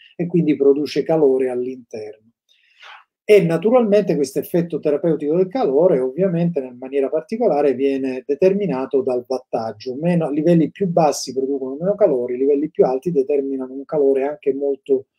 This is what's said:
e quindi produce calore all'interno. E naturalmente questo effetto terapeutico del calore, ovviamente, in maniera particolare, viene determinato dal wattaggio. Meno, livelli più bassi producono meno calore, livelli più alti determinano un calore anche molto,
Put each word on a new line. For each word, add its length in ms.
e 100
quindi 300
produce 480
calore 440
all'interno. 840
E 200
naturalmente 760
questo 240
effetto 400
terapeutico 560
del 100
calore, 540
ovviamente, 580
in 180
maniera 320
particolare, 640
viene 520
determinato 760
dal 220
wattaggio. 720
Meno, 340
livelli 440
più 160
bassi 440
producono 460
meno 160
calore, 420
livelli 320
più 160
alti 280
determinano 600
un 100
calore 400
anche 280
molto, 540